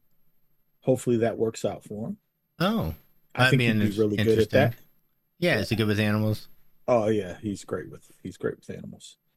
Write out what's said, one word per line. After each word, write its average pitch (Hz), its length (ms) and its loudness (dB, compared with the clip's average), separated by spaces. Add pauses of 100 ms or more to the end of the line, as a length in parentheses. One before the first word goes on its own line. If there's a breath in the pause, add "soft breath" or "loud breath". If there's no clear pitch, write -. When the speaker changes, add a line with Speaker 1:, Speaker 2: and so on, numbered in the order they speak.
(840)
Speaker 1:
hopefully 127 360 0
that 110 200 0
works - 260 -4
out 90 180 -6
for 107 260 -10
him. 202 80 -10 (440)
Speaker 2:
Oh, 175 340 -2 (400)
Speaker 1:
I 123 100 2
Speaker 2:
that'd 127 60 4
Speaker 1:
think 135 100 4
Speaker 2:
be 120 60 2
Speaker 1:
he'd 117 120 2
be 104 80 2
Speaker 2:
inter-, 101 140 -2
Speaker 1:
really 104 160 2
good 104 100 2
at - 20 6
Speaker 2:
interesting. 110 320 4
Speaker 1:
that. 131 140 2 (680)
Speaker 2:
Yeah, 170 160 4
Speaker 1:
Yeah. 104 40 0
Speaker 2:
is 95 100 -4
he 113 60 2
good 104 120 2
with 104 120 2
animals? 107 460 0 (400)
Speaker 1:
Oh 113 220 2
yeah, 101 340 -2
he's 101 220 -6
great 90 260 -8
with, - 200 -20 (120)
he's 95 140 -12
great - 220 -6
with - 120 -20
animals. - 460 -16 (200)